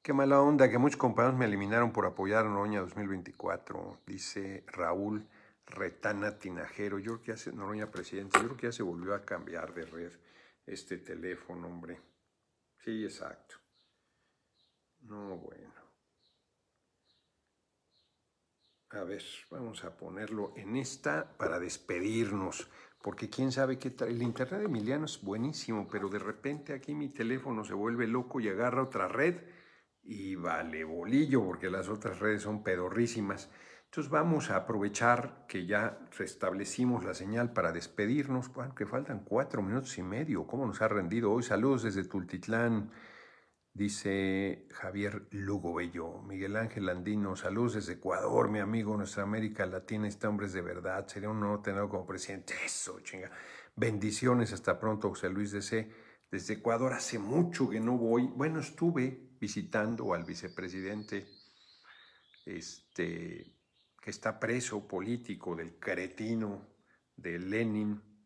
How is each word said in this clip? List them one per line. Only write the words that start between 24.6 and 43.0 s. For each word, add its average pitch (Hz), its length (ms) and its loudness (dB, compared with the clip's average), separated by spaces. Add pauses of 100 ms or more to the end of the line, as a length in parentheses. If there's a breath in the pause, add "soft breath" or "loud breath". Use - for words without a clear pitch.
Emiliano 139 400 2
es - 160 -8
buenísimo, 110 680 -2
pero 98 200 -2
de 101 100 -2
repente 139 540 -4
aquí 135 200 -6
mi 147 140 -2
teléfono 123 560 -2
se 101 100 -6
vuelve 117 320 2
loco 123 360 0
y 104 80 2
agarra 120 340 2
otra 98 240 0
red 151 320 2 (640 loud breath)
y 98 320 -6
vale 80 480 -2
bolillo, 113 640 4
porque 90 240 -2
las 92 180 -2
otras 101 320 -4
redes 107 220 2
son 104 220 -4
pedorrísimas. 98 840 0 (360 loud breath)
Entonces 143 260 -6
vamos 156 380 4
a 98 80 2
aprovechar 117 880 2
que 92 200 -4
ya 104 320 0 (180)
restablecimos 101 840 0
la 92 100 -2
señal 117 400 -2
para 85 180 2
despedirnos, 127 800 0
bueno, 135 240 -8
que 104 120 -2
faltan 120 360 -4
cuatro 123 380 0
minutos 117 380 -2
y 92 40 -4
medio. 101 420 -2
¿Cómo 131 200 -2
nos 107 160 -2
ha 110 60 6
rendido 104 440 4
hoy? 120 120 4
Saludos 117 400 4
desde 95 200 0
Tultitlán, 107 880 0 (800 loud breath)